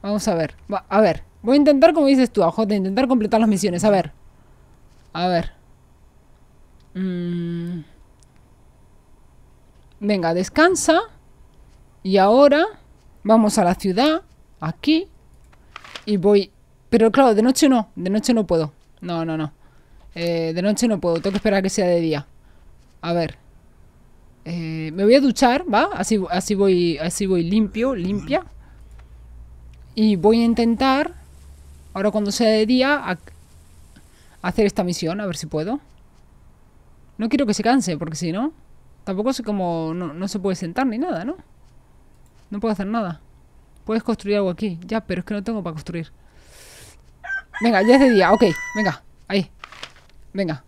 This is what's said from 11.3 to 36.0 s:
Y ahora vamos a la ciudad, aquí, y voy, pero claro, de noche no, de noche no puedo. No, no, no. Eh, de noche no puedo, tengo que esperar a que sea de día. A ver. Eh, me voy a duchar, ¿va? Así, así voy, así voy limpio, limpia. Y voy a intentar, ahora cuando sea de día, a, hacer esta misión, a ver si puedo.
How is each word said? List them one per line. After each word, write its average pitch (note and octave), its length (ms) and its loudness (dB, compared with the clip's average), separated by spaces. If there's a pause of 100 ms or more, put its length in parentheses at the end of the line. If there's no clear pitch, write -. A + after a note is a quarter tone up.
Y F#3+ 140 0
ahora C#4 480 6 (640)
vamos G#3+ 300 4
a G#3 60 4
la F3 100 4
ciudad, C4 480 0 (380)
aquí, D#4 480 0 (1000)
y G#3 120 0
voy, G3+ 340 2 (400)
pero A3+ 200 4
claro, C4 220 6
de G3+ 80 2
noche C4 260 2
no, A#3+ 280 2
de F3+ 160 -6
noche A#3 240 0
no A3 100 0
puedo. D#3+ 260 0 (300)
No, E3+ 240 -6
no, D#3+ 100 -6
no. D3+ 160 -6 (640)
Eh, E3+ 400 -4
de F3 80 -4
noche G#3 260 0
no G#3 120 -2
puedo, E3+ 160 0
tengo E3 160 -4
que G3 60 -4
esperar G3+ 200 0
a F#3+ 60 0
que F#3+ 80 -2
sea F#3+ 160 0
de F3 140 2
día. D#3 260 -4 (760)
A E3+ 120 -6
ver. E3+ 260 -4 (1040)
Eh, D#3+ 480 -8
me F#3+ 120 -2
voy A#3 100 8
a C#4+ 60 6
duchar, C4+ 440 2
¿va? C#4 300 0
Así, G3+ 340 -2
así F#3 240 -2
voy, F3+ 460 2
así F3 260 -4
voy F#3 160 0
limpio, G#3+ 540 0
limpia. G3 500 -4 (1500)
Y G#3+ 220 2
voy A3 260 4
a - 20 2
intentar, B3+ 720 0 (800)
ahora G3 160 -2
cuando G#3 200 -2
sea A3 200 2
de A3 160 2
día, B3+ 420 0
a, F3+ 80 -4 (1300)
hacer G3+ 240 0
esta G3+ 160 -2
misión, F3 360 -4
a G#3 60 -8
ver F3 100 -6
si D#3+ 120 -12
puedo. E3+ 320 -6 (1400)